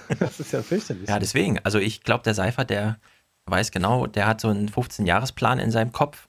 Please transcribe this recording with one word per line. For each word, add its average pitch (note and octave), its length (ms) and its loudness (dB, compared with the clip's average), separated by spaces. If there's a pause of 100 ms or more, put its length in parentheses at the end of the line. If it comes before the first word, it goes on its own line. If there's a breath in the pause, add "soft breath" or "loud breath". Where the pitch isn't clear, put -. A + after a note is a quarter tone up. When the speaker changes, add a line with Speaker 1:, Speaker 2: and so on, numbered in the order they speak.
Speaker 1:
<laughs> - 160 -4
Speaker 2:
Das - 220 -2
ist - 120 -12
ja C3 100 -2
fürchterlich. G2+ 440 -4
Speaker 1:
Ja, G#2 120 0
deswegen. C3 440 0
Also G2+ 160 0
ich G2 240 -2
glaub, G#3+ 200 0
der A2+ 100 2
Seifert, G2+ 380 -2
der G#2+ 280 -2 (480 soft breath)
weiß F#2+ 240 0
genau, G2+ 360 2
der G#2 200 0
hat A2 140 2
so A#2 80 0
einen G#2 220 2
fünfzehn-Jahres-Plan A#2 880 0
in - 120 0
seinem A2+ 220 2
Kopf - 360 -2